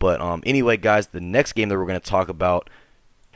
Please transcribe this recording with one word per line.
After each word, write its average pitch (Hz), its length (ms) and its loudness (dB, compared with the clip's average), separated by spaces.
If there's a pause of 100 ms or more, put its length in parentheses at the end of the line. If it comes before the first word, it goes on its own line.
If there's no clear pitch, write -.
But, 92 200 2
um, 85 240 -4
anyway, 123 320 2
guys, 104 300 2
the 87 140 -12
next 98 320 0
game 107 160 0
that 98 100 0
we're 92 80 -2
gonna 90 140 -4
talk 95 280 0
about 87 400 -2 (680)